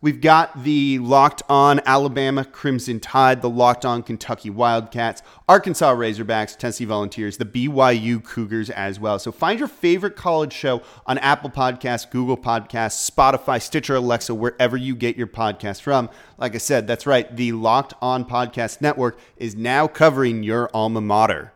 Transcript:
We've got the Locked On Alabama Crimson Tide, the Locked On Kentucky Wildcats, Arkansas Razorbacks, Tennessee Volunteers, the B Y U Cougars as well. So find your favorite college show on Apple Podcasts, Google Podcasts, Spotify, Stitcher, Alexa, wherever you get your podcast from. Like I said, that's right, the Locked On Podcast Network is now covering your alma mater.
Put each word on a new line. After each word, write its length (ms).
We've 180
got 420
the 360
Locked 500
On 380
Alabama 580
Crimson 560
Tide, 400
the 100
Locked 360
On 160
Kentucky 480
Wildcats, 720
Arkansas 460
Razorbacks, 640
Tennessee 280
Volunteers, 540
the 80
B 200
Y 260
U 280
Cougars 480
as 320
well. 180
So 140
find 260
your 100
favorite 460
college 380
show 300
on 120
Apple 320
Podcasts, 580
Google 280
Podcasts, 760
Spotify, 500
Stitcher, 360
Alexa, 380
wherever 420
you 180
get 220
your 100
podcast 540
from. 300
Like 180
I 40
said, 280
that's 200
right, 280
the 180
Locked 500
On 220
Podcast 580
Network 360
is 180
now 320
covering 540
your 320
alma 260
mater. 540